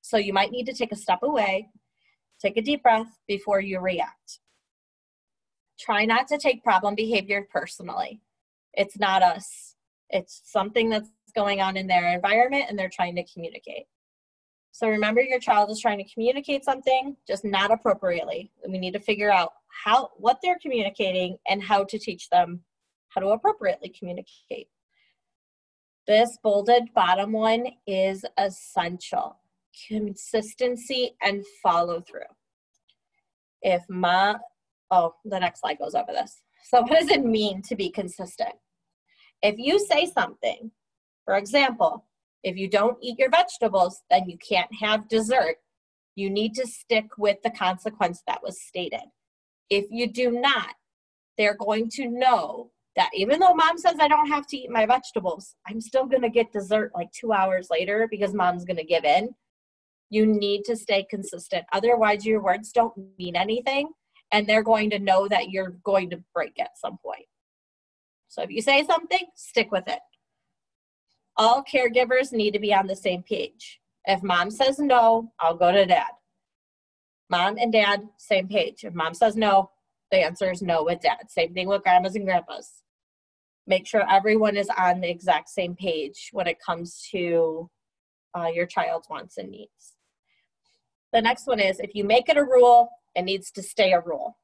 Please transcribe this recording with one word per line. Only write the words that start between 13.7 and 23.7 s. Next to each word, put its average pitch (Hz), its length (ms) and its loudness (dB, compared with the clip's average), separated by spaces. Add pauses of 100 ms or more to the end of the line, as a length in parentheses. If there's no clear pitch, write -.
So 226 140 -4
remember, 214 340 2
your 262 180 0
child 208 300 2
is 214 120 -8
trying 214 160 -2
to 196 160 -14
communicate 269 500 -2
something, 262 540 -2 (100)
just 196 160 -6
not 202 280 0
appropriately. 180 800 -2 (120)
And 185 80 -10
we 185 80 -6
need 185 140 -6
to 202 80 -8
figure 208 300 0
out 175 200 2 (160)
how, 240 480 0
what 202 260 0
they're 359 200 0
communicating 196 760 -2 (100)
and 196 140 -2
how 202 220 2
to 214 160 -8
teach 180 300 -12
them 175 320 0 (480)
how - 100 -6
to 190 80 -2
appropriately 220 640 -2